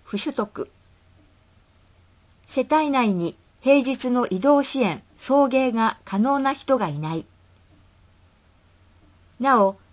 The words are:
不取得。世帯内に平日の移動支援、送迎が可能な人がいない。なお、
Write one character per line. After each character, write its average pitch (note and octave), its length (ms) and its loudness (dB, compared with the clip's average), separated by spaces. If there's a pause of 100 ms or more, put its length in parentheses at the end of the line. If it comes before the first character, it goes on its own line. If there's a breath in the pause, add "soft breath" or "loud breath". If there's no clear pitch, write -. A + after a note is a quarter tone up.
不 - 140 -8
取 C4+ 160 -8
得。 - 360 -8 (1800)
世 - 140 -4
帯 D4+ 280 0
内 A#3+ 240 0
に E3+ 220 -4 (260)
平 C#4 220 4
日 B3+ 260 -6
の B3 180 0
移 F#3 120 -4
動 C#4+ 240 4
支 C4+ 180 -4
援、 E3+ 220 -2 (140)
送 C#4 280 2
迎 C4 280 0
が A3+ 320 -2
可 F#3+ 120 -6
能 C4+ 220 0
な C4+ 140 -2
人 C4+ 240 0
が G3+ 100 -4
い D3 100 -8
な D#3 160 -6
い。 E3 120 -8 (2250)
な B3 240 2
お、 G3 140 0 (160)